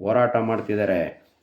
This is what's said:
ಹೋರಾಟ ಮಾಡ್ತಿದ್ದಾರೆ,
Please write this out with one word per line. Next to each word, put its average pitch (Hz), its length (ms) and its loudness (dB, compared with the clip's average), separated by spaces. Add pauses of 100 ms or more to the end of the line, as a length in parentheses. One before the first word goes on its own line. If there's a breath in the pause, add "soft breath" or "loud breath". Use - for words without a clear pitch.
ಹೋರಾಟ 120 360 2
ಮಾಡ್ತಿದ್ದಾರೆ, 104 880 -2 (160)